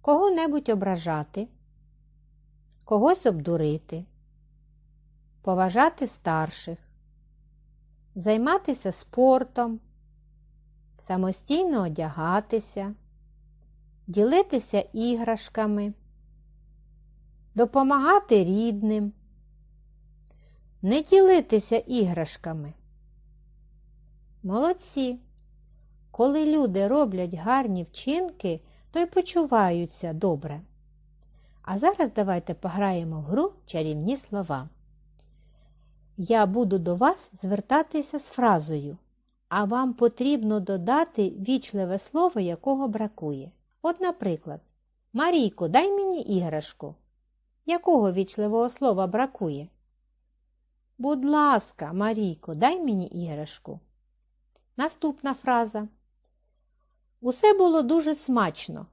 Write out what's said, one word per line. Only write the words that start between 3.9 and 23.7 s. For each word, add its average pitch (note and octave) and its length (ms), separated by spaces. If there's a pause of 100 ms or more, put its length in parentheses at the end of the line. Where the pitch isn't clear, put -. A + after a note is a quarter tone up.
поважати G3 640
старших, D#3+ 720 (1400)
займатися A3 800
спортом, B3 880 (1160)
самостійно G#3+ 840
одягатися, F3+ 1120 (1120)
ділитися A3+ 760
іграшками, A3 1120 (1600)
допомагати C4+ 920
рідним, G#3 680 (1700)
не B3 200
ділитися E4+ 760
іграшками. E3 960 (1700)